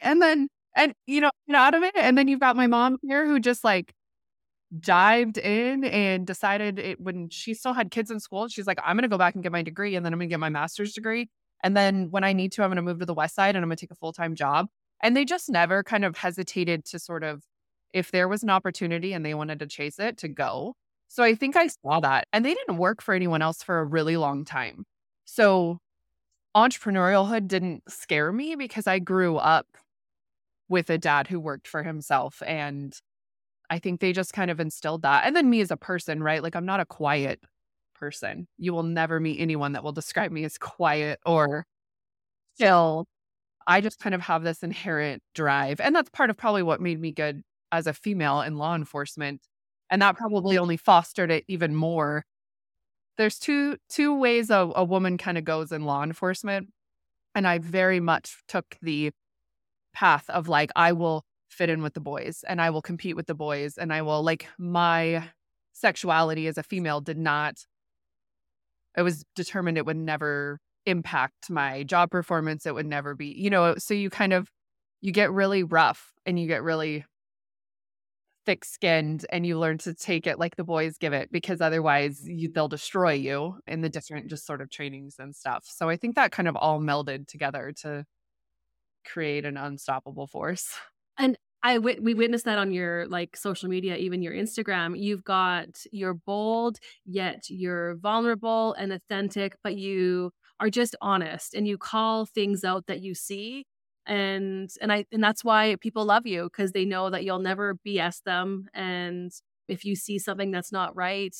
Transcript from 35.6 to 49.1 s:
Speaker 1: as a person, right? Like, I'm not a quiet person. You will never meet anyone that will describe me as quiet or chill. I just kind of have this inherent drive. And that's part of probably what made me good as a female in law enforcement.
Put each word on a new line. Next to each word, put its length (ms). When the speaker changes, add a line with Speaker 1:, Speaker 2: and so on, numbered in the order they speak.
Speaker 1:
as 100
a 60
person, 460
right? 180
Like, 140
I'm 100
not 140
a 60
quiet 560
person. 540
You 160
will 100
never 360
meet 200
anyone 340
that 100
will 80
describe 400
me 120
as 140
quiet 680
or 400
chill. 480
I 140
just 180
kind 140
of 80
have 220
this 180
inherent 640
drive. 460
And 160
that's 140
part 200
of 80
probably 240
what 200
made 180
me 120
good 300
as 160
a 60
female 480
in 160
law 180
enforcement. 680